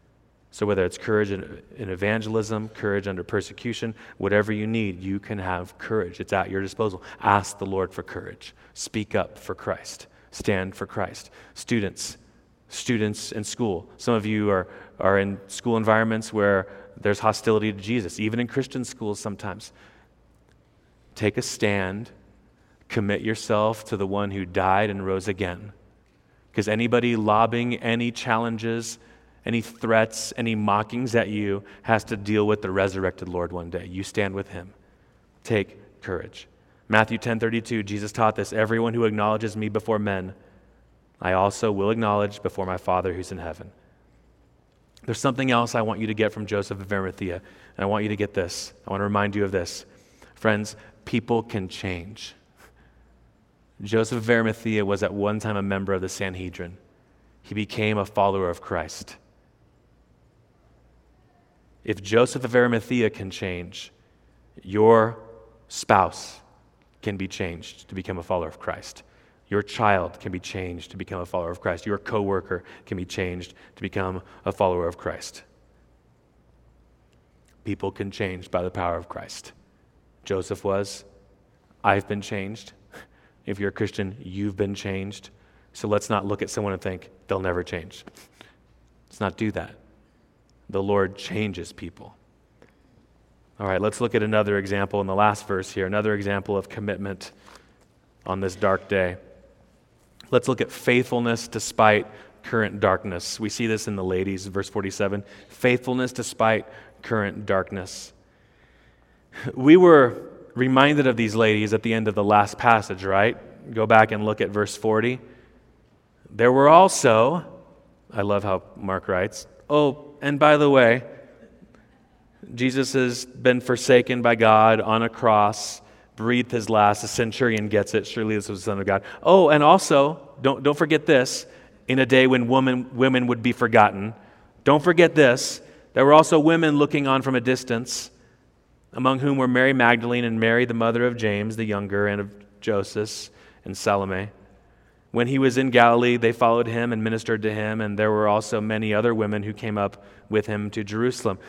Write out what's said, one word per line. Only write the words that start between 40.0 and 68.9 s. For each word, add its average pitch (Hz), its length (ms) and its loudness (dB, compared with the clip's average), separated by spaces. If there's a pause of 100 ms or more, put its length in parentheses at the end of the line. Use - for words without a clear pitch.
I 90 100 -2
also 98 400 2
will 98 200 0
acknowledge 104 520 -2
before 92 220 -6
my 92 100 -4
Father 92 380 -2
who's 90 180 -10
in 95 60 -12
heaven." 85 340 -14 (1300)
There's 113 120 -6
something 131 320 -2
else 120 260 0
I 120 60 0
want 107 200 -4
you 110 60 -4
to 110 60 -2
get 107 200 0
from 107 120 -10
Joseph 101 360 -6
of 95 100 -8
Arimathea, 95 440 -6
and - 480 -12
I - 20 0
want 104 180 0
you 107 60 -2
to 104 80 -4
get 101 160 -4
this. - 400 -6 (120)
I - 60 -8
want 98 80 -4
to 101 60 -2
remind 101 280 0
you 104 120 0
of 95 80 -6
this. 87 320 -6 (500)
Friends, 107 400 -2 (300)
people 113 360 -2
can 98 280 -6
change. 92 640 -10 (1500)
Joseph 113 380 -2
of 110 100 -6
Arimathea 110 560 0
was 101 160 -2
at 92 100 -2
one 101 280 -2
time 107 180 -6
a 98 60 -4
member 98 320 -4
of 90 60 -4
the 92 80 -8
Sanhedrin. 90 680 -10 (640)
He - 140 -12
became 107 420 -2
a 98 80 -2
follower 98 420 0
of 85 140 -6
Christ. - 560 -10 (2750)
If 98 200 -4
Joseph 117 400 2
of 120 120 -2
Arimathea 120 540 2
can 95 220 -12
change, 90 600 -10 (720)
your 110 560 4 (500)
spouse - 720 0 (600)
can 101 160 -6
be 95 100 -6
changed - 640 -10
to 95 60 -12
become 92 240 -8
a 82 40 -10
follower 85 260 -4
of - 100 -18
Christ. - 420 -10 (460)